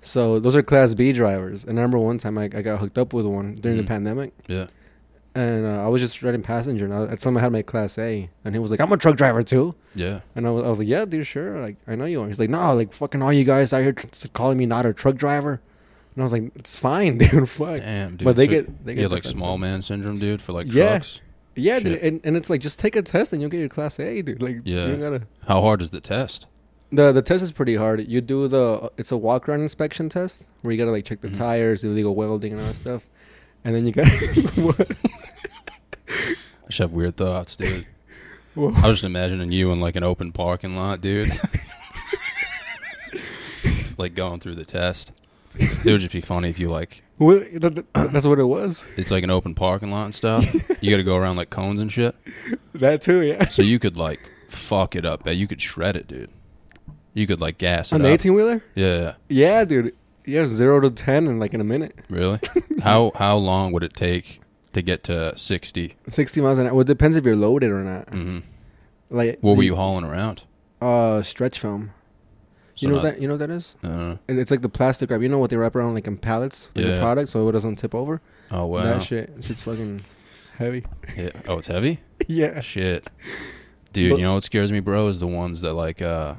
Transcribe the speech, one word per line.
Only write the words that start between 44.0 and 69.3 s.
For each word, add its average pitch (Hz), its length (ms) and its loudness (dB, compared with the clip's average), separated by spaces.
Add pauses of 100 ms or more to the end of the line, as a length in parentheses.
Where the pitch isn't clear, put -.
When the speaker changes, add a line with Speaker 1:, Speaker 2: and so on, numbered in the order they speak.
Speaker 2:
going 87 240 -4
through 87 160 -10
the 82 100 -10
test. 90 460 -4 (480)
It - 280 0
would 104 140 6
just 90 120 -6
be 87 80 -4
funny 87 300 -2
if 85 100 -8
you, 85 100 -2
like, 82 320 -8 (140)
Speaker 1:
What? 180 320 6 (120)
That, 160 140 2
that, - 180 -12 (200)
that's 143 160 2
what 143 100 6
it 135 60 4
was? 170 400 0 (120)
Speaker 2:
it's, 92 140 -4
like, 95 140 2
an 92 60 0
open 90 260 0
parking 98 340 -2
lot 104 140 -4
and 104 100 -10
stuff. 113 320 2 (240)
Speaker 1:
<laughs> 359 100 -2
Speaker 2:
You 101 120 2
gotta 98 100 4
go 92 140 2
around, 92 180 2
like, 87 160 -4
cones 101 300 -4
and 107 100 -4
shit. 120 240 0 (600)
Speaker 1:
That 143 280 2
too, 175 200 4
yeah. 160 260 2
Speaker 2:
So - 140 2
you 110 180 4
could, 90 160 -2
like, 80 240 -4 (280)
fuck - 460 -2
it 87 100 -4
up. 78 220 -4
You 90 220 -2
could - 120 -8
shred 92 360 -4
it, - 100 -10
dude. 64 240 -14 (840)
You 107 140 0
could, 90 140 0
like, 82 180 -4
gas 87 320 0
it 160 60 0
Speaker 1:
On 151 60 4
the 135 40 6
Speaker 2:
up. 143 80 8
Speaker 1:
eighteen-wheeler? 214 480 4 (140)
Speaker 2:
Yeah, 92 240 2
yeah. 82 140 -4 (140)
Speaker 1:
Yeah, 175 360 6
dude. 131 320 0 (280)
Yeah, 151 220 0
zero 127 320 6
to 135 120 6
ten 139 360 2
in, 117 140 0
like, 107 120 -2
in 113 80 -2
a 104 40 0
minute. 135 320 -2 (120)
Speaker 2:
Really? 92 300 0 (220)
Speaker 1:
<laughs> 311 240 -4
Speaker 2:
How, 110 320 6
how 101 200 4
long 95 360 2
would 85 100 0
it 82 120 -6
take - 460 -4 (340)
to 95 60 0
get 87 240 -2
to 80 320 -4
sixty? - 600 -6 (120)
Speaker 1:
Sixty 135 320 0
miles 135 200 4
an 127 80 2
hour. 123 60 -2
Well, 131 80 6
it 127 40 6
depends 147 300 6
if 147 80 2
you're 117 100 6
loaded 113 380 4
or 98 100 -2
not. 95 300 -8
Speaker 2:
Mm-hmm. 90 260 -6 (720)
Speaker 1:
Like, 117 300 0